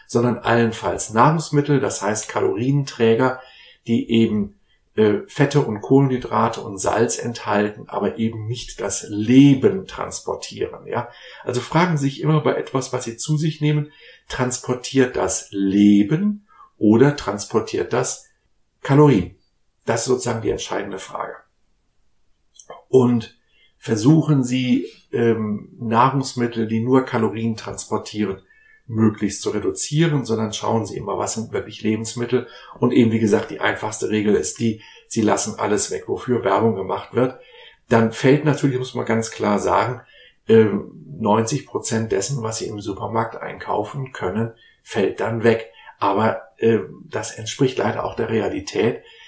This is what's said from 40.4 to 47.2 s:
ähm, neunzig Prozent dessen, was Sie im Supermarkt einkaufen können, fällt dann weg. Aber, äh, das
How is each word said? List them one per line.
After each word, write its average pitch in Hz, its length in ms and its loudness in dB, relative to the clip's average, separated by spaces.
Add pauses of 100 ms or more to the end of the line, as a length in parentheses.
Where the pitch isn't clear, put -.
ähm, 107 440 4 (280)
neunzig 110 460 0
Prozent 113 480 -4
dessen, 127 300 -2
was 110 160 -6
Sie - 60 -6
im 107 140 -8
Supermarkt 113 560 -6
einkaufen - 800 -8
können, 110 400 -4 (300)
fällt 95 360 -2
dann 110 240 -4
weg. 113 260 2 (300)
Aber, 101 440 0 (140)
äh, 113 220 2 (300)
das 113 220 -6